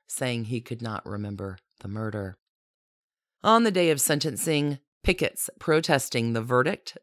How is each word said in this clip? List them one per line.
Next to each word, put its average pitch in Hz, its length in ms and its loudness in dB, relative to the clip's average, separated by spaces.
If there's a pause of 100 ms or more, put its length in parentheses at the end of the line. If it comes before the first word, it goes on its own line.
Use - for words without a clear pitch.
saying 120 380 -4
he 113 160 -4
could 117 220 -10
not 110 240 -8
remember 101 520 -8 (220)
the - 80 -12
murder. 104 480 -6 (1040)
On 226 220 6
the 214 80 4
day 175 180 4
of 143 100 2
sentencing, 147 800 0 (240)
pickets - 560 -2
protesting 135 720 2
the 113 100 -2
verdict, 127 600 0